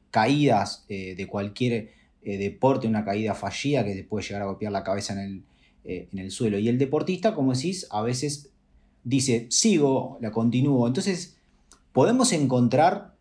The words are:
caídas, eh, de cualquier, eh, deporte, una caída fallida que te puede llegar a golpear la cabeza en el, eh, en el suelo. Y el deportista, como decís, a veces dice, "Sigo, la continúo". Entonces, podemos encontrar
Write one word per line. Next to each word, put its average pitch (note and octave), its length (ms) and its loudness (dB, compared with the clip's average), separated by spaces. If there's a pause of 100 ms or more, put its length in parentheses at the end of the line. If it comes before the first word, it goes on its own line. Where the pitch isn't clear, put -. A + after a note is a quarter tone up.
caídas, A#2+ 800 2
eh, F#2+ 260 -10
de F#2 120 -8
cualquier, G#2+ 640 -4 (340)
eh, G2+ 160 -6
deporte, G2+ 480 0
una G#2+ 180 0
caída G#2 300 -2
fallida A#2+ 480 -2
que G2+ 100 -4
te F#2+ 100 -10
puede - 220 -6
llegar G2+ 160 -8
a G2+ 40 -4
golpear G2+ 260 -6
la G2 120 -4
cabeza G2+ 300 -4
en G2 60 -6
el, G2 240 -10 (400)
eh, F2+ 280 -10
en F#2+ 60 -8
el F#2+ 140 -8
suelo. G#2+ 260 -2
Y G#2+ 100 0
el A#2+ 120 2
deportista, D3+ 560 0
como C3+ 180 2
decís, E3 380 -4
a G#2+ 100 -4
veces B2+ 500 -4 (520)
dice, B2 480 0
"Sigo, C#3+ 680 2
la G#2+ 120 -6
continúo". A#2+ 560 2
Entonces, F#3 520 -4 (540)
podemos A3 400 4
encontrar C#3 880 2